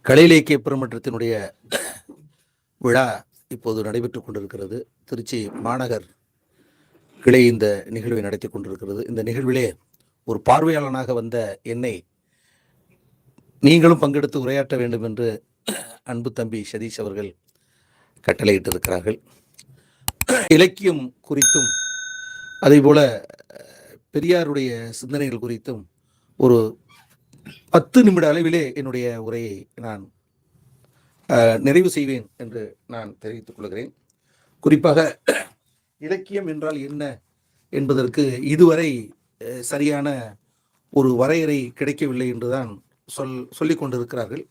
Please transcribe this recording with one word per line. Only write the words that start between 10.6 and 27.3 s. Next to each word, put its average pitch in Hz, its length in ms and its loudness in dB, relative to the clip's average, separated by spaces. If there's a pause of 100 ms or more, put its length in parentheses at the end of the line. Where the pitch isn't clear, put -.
வந்த 113 500 -6
என்னை 117 420 -6 (1600)
நீங்களும் 160 420 8
பங்கெடுத்து 143 340 0
உரையாற்ற 135 400 -4
வேண்டும் 120 260 -4
என்று 110 400 -6 (600)
அன்பு 120 300 -8
தம்பி 113 400 -8
சதீஷ் 110 260 -10
அவர்கள் 101 380 -10 (920)
கட்டளையிட்டிருக்கிறார்கள். 95 920 -2 (1300)
இலக்கியம் 170 680 4 (140)
குறித்தும் - 400 2 (920)
அதேபோல 147 680 6 (840)
பெரியாருடைய 143 800 -2
சிந்தனைகள் 127 480 -6
குறித்தும் 113 460 -10 (520)
ஒரு 117 440 4 (880)